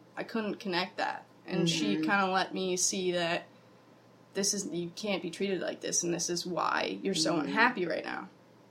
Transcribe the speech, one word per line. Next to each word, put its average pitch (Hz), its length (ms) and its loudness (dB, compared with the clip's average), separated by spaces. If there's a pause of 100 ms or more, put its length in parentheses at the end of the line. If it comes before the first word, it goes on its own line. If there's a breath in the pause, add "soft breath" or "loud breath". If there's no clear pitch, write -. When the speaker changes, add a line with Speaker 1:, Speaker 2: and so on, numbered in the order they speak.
(180)
Speaker 1:
I - 60 -4
couldn't 214 360 -4
connect 185 380 -2
that. - 280 -4 (220)
And 170 220 2
she 202 260 2
Speaker 2:
Mm-hmm. 156 140 0
Speaker 1:
kinda 202 220 4
let 185 220 2
me 185 240 0
see 185 360 0
that 175 320 0 (880)
this 196 200 0
is, 196 180 -4
you 170 240 -4
can't 196 260 -2
be 180 80 -4
treated 196 320 -2
like - 200 -4
this, - 220 0
and 170 100 0
this 165 160 -2
is 175 160 -2
why 180 560 0
you're 196 140 0
so 165 180 2
Speaker 2:
Mm-hmm. 160 140 2
Speaker 1:
unhappy 208 400 4
right - 180 -2
now, - 240 -6 (420)